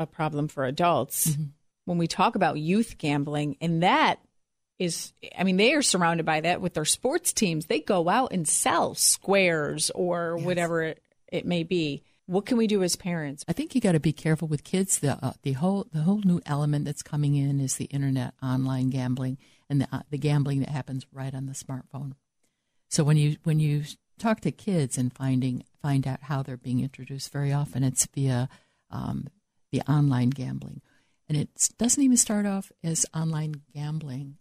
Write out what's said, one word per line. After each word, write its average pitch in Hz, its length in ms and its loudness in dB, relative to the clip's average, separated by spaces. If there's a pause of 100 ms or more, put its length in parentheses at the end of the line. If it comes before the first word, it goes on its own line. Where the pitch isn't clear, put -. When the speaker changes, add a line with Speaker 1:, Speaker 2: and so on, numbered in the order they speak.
Speaker 1:
a 160 60 -2
problem 151 400 -4
for 135 180 -4
adults. 156 640 0
Speaker 2:
Mm-hmm. 151 120 -2 (420)
Speaker 1:
When 175 140 -2
we 165 80 2
talk 202 280 2
about 165 240 2
youth 185 380 0
gambling, 147 640 -2
and 165 220 0
that 233 360 4 (600)
is, - 340 -4 (240)
I - 60 -2
mean, 185 140 2
they 226 180 6
are 277 80 2
surrounded 170 420 2
by 156 160 2
that 170 180 0
with 180 140 -4
their 156 120 -2
sports - 480 0
teams. 165 340 0
They - 140 -2
go 175 280 2
out 240 240 2
and 165 140 -2
sell 254 480 0
squares 160 960 2
or 175 440 -2
Speaker 2:
Yes. 170 100 -4
Speaker 1:
whatever 170 340 0
it, 160 220 -6 (280)
it - 140 -4
may 175 160 0
be. 160 400 -2 (240)
What 190 220 -2
can 247 100 2
we 226 80 4
do 208 160 2
as 180 140 2
parents? 156 520 -6
Speaker 2:
I 170 60 -2
think 311 220 -4
you 247 60 4
gotta 170 180 4
be 151 140 2
careful 160 340 -2
with 151 160 -4
kids. 190 340 0
The, - 260 -2
uh, 131 100 -4 (100)
the 139 100 -2
whole, 190 400 -2
the 156 80 -2
whole 202 240 2
new 175 220 4
element 147 380 0
that's 143 180 -8
coming 147 320 0
in 139 240 2
is 131 160 -2
the 139 100 -6
internet 135 560 -2
online 131 480 0
gambling 131 480 -2 (320)
and 143 120 2
the, 127 100 0
uh, 131 180 -6
the 147 80 -6
gambling 143 440 0
that - 80 -4
happens 135 420 -8
right 135 240 -10
on 135 100 -8
the 135 80 -8
smartphone. 135 600 -12 (760)
So 160 140 2
when 151 140 6
you, 151 260 4
when 156 160 2
you 147 240 2 (340)
talk 220 240 0
to 151 100 0
kids 160 460 0
and 127 160 0
finding, 131 500 0 (180)
find 139 260 2
out 131 160 -6
how 135 200 -4
they're 131 140 -10
being 123 240 -2
introduced, 135 500 -8
very 143 220 0
often 143 300 0
it's 127 240 0
via, 131 420 0 (400)
um, - 380 -6 (440)
the 139 120 0
online 139 480 2
gambling. 135 500 -10 (480)
And 151 80 0
it - 180 -2
s-, - 140 0
doesn't 247 340 0
even 254 140 6
start 208 280 2
off 196 260 -4 (120)
as 165 220 -2 (100)
online 156 460 -2 (120)
gambling. 147 680 -8